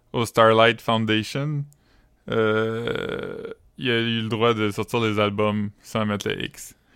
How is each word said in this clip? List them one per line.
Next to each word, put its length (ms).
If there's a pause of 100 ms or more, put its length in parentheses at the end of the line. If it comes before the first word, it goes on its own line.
(140)
au 120
Starlight 560
Foundation. 840 (640)
Euh, 1120 (340)
il 120
a 100
eu 220
le 80
droit 240
de 180
sortir 300
les 180
albums 520 (100)
sans 240
mettre 240
le 160
X. 300 (200)